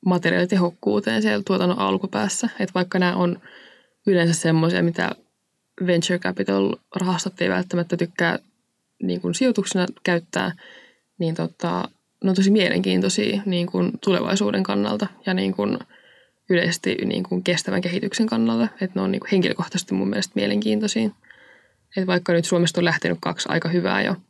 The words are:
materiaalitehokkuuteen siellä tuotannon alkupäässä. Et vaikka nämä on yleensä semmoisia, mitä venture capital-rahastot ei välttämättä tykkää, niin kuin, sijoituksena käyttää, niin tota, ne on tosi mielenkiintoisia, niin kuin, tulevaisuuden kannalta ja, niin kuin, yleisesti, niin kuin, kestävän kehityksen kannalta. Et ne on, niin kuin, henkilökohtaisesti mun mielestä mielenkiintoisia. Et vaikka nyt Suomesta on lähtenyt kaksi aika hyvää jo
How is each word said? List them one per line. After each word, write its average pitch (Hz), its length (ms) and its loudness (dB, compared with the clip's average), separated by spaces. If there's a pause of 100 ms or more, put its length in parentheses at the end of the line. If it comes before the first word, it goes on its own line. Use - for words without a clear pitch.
materiaalitehokkuuteen 180 1160 2
siellä 208 240 2
tuotannon 180 320 2
alkupäässä. 196 720 -2 (120)
Et 196 140 -4
vaikka 180 240 0
nämä 180 180 2
on 180 240 0 (680)
yleensä 170 280 4
semmoisia, 165 480 2
mitä 170 280 0 (760)
venture 175 320 2
capital-rahastot 185 1200 -2
ei 180 80 0
välttämättä 180 480 -2
tykkää, 170 420 -2 (640)
niin 180 180 -2
kuin, - 140 -2
sijoituksena 196 520 0 (160)
käyttää, 175 500 -2 (680)
niin 165 160 -2
tota, 170 540 -4 (360)
ne 196 60 4
on 185 60 2
tosi 190 140 4
mielenkiintoisia, 190 960 2
niin 175 200 0
kuin, 180 260 0 (120)
tulevaisuuden 202 580 0
kannalta 208 440 -2 (200)
ja, 185 80 0
niin 190 200 0
kuin, - 240 -2 (720)
yleisesti, 170 440 0
niin - 280 -2
kuin, 180 200 -4
kestävän 185 380 0
kehityksen 185 460 -2
kannalta. 226 420 2 (120)
Et 185 140 -4
ne 190 60 -2
on, - 120 0
niin 196 80 -2
kuin, - 100 -8
henkilökohtaisesti 180 640 0
mun 190 140 0
mielestä 190 260 -2
mielenkiintoisia. 208 760 0 (840)
Et 185 100 -2
vaikka 180 260 2
nyt 170 120 4
Suomesta 170 360 2
on 175 40 2
lähtenyt 170 360 0
kaksi - 300 -6
aika 165 180 0
hyvää 165 340 0
jo 185 140 0 (140)